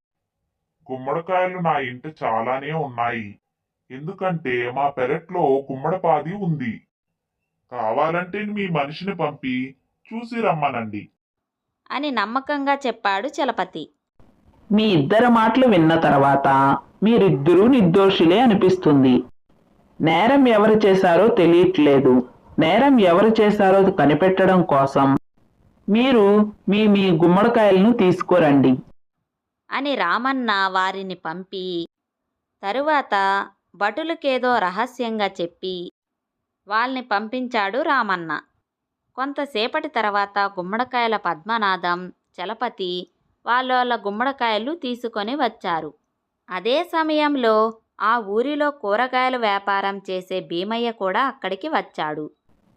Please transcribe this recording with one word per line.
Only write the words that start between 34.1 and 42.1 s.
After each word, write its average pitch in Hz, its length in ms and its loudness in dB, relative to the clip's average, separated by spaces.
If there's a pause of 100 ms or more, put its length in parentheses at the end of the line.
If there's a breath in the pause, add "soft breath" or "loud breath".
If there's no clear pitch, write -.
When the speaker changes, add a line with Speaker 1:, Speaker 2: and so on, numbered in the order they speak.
Speaker 2:
రహస్యంగా 220 720 -4 (140)
చెప్పి 180 500 -10 (760)
వాళ్ళని 247 340 -4
పంపించాడు 254 800 -4
రామన్న. 196 600 -4 (760)
కొంతసేపటి 277 720 -6
తర్వాత 202 520 -2
గుమ్మడికాయల 214 800 -4
పద్మనాథం, 180 920 -4
చలపతి 190 1040 -10 (340)